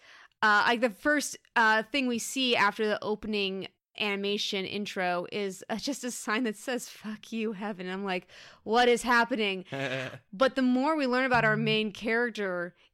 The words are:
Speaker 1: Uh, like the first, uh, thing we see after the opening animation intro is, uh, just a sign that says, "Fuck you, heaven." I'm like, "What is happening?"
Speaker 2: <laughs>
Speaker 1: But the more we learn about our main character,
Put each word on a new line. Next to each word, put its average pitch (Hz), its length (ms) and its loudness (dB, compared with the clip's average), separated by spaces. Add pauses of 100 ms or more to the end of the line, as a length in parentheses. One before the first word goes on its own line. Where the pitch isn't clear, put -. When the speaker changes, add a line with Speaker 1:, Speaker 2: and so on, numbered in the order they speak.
(420)
Speaker 1:
Uh, 208 240 6
like 240 160 2
the 247 80 2
first, 294 480 0 (180)
uh, 220 360 4
thing 269 160 0
we 240 100 -2
see 247 380 0
after 208 320 2
the 214 160 0
opening 202 640 -4 (320)
animation 202 680 -2
intro 180 640 -4
is, 196 380 -6
uh, 220 60 -4
just 247 280 -6
a 254 60 -6
sign 226 360 -4
that 214 120 -2
says, 247 320 -6
"Fuck - 420 -14
you, 226 200 -4
heaven." 190 360 -8
I'm 190 180 -6
like, 185 220 -4 (360)
"What 240 240 4
is 240 160 4
happening?" 226 640 2
Speaker 2:
<laughs> 135 640 -6
Speaker 1:
But 262 220 2
the 262 80 2
more 254 320 2
we 294 100 0
learn 254 200 2
about 240 200 4
our 214 120 4
main 220 340 0
character, 208 840 -2 (200)